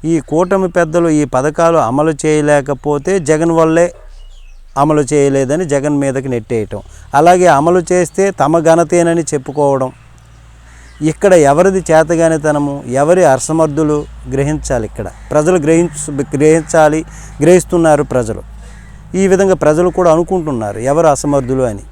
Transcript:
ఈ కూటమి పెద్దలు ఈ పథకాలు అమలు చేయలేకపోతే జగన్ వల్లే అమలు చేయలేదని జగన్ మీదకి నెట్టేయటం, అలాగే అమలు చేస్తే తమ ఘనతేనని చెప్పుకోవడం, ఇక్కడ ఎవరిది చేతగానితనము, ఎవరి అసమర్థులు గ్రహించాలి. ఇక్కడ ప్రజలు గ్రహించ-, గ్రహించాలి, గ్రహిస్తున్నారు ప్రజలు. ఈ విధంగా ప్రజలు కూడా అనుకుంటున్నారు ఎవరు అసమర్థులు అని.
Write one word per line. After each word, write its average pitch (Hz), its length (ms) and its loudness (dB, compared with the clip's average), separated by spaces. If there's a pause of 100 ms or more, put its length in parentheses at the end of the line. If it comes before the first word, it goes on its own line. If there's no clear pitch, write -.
ఈ 160 140 0
కూటమి 180 500 -2
పెద్దలు 170 400 0
ఈ 151 160 0
పథకాలు 151 520 0
అమలు 143 360 0 (120)
చేయలేకపోతే 147 920 -2 (120)
జగన్ 160 200 0
వల్లే 165 360 2 (920)
అమలు 151 260 0 (100)
చేయలేదని 139 520 0
జగన్ 143 320 -2
మీదకి 135 360 -4
నెట్టేయటం, 110 480 -6 (340)
అలాగే 175 320 4
అమలు 170 340 2 (100)
చేస్తే 180 400 0
తమ 156 280 0
ఘనతేనని 170 640 2 (100)
చెప్పుకోవడం, 135 560 -2 (1120)
ఇక్కడ 160 320 2
ఎవరిది 175 480 4 (100)
చేతగానితనము, 156 920 0 (180)
ఎవరి 175 240 2
అసమర్థులు 151 720 0 (360)
గ్రహించాలి. 139 520 -4
ఇక్కడ 101 220 -10 (240)
ప్రజలు 151 260 2
గ్రహించ-, 151 680 -2 (100)
గ్రహించాలి, 156 680 2 (360)
గ్రహిస్తున్నారు 165 600 2
ప్రజలు. 110 400 -4 (720)
ఈ 190 120 0
విధంగా 190 260 2
ప్రజలు 156 360 2
కూడా 175 220 2
అనుకుంటున్నారు 151 680 -2
ఎవరు 147 280 0
అసమర్థులు 135 560 0
అని. 104 280 -6